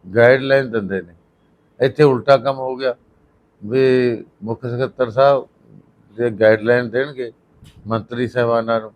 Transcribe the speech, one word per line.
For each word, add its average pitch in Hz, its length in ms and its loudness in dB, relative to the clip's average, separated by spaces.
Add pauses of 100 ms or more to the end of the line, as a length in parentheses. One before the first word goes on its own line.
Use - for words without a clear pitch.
(160)
ਗਾਈਡਲਾਈਨ 131 540 4
ਦਿੰਦੇ 95 320 -4
ਨੇ। 85 120 -20 (680)
ਇੱਥੇ 135 220 0
ਉਲਟਾ 139 340 4
ਕੰਮ 135 200 -4
ਹੋ 131 200 -8
ਗਿਆ 127 180 -4 (720)
ਵੀ 127 600 0 (180)
ਮੁੱਖ 113 240 -8
ਸਕੱਤਰ 120 440 -4
ਸਾਹਿਬ 135 360 2 (680)
ਜੇ 120 140 -2
ਗਾਈਡਲਾਈਨ 110 600 2
ਦੇਣਗੇ 127 420 -6 (540)
ਮੰਤਰੀ 113 420 -4
ਸਾਹਿਬਾਨਾਂ 113 520 -2
ਨੂੰ 110 160 -16